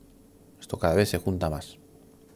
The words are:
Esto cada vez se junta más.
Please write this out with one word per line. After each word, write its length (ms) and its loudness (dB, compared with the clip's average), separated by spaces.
Esto 180 -8
cada 140 2
vez 160 4
se 80 -2
junta 320 -2
más. 300 -8